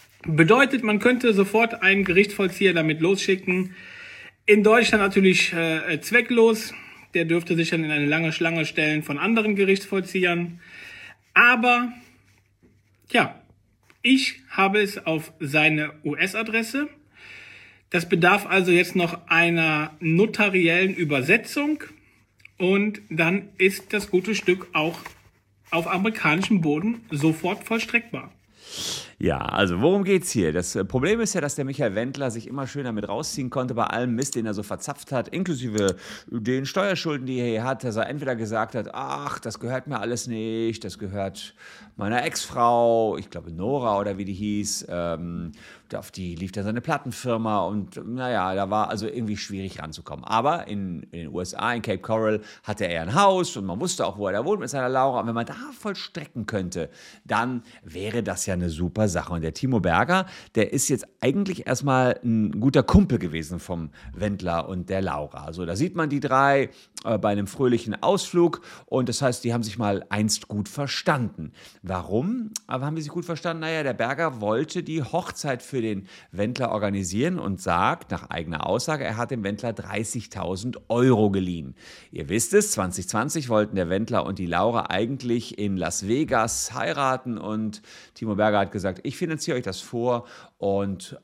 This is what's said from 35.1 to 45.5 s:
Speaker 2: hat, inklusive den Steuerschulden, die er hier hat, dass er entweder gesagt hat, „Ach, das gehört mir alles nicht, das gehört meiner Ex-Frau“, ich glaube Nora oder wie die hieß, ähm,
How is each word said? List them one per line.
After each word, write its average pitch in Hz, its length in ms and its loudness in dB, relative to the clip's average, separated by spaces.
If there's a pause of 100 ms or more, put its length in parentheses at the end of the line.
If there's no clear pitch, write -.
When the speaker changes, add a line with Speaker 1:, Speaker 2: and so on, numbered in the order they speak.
Speaker 2:
hat, 123 180 -2
inklusive 120 640 0 (320)
den 123 380 -2
Steuerschulden, 165 600 -2
die 127 140 -4
er 123 80 -2
hier 110 160 -2
hat, 131 200 -4
dass 113 120 -4
er 110 120 0
entweder 135 280 -2
gesagt 110 400 -2
hat, 107 180 -4
„Ach, 139 460 -6
das 110 200 -10
gehört 123 280 -6
mir 131 120 -6
alles 117 280 -4
nicht, 113 560 -4
das 98 160 -10
gehört 98 560 -8 (400)
meiner 110 280 -2
Ex-Frau“, 120 920 2
ich - 120 -10
glaube 82 220 -12
Nora 107 480 -2
oder 101 180 -2
wie 101 80 -6
die 98 80 -6
hieß, 104 560 -4
ähm, 85 640 -6 (400)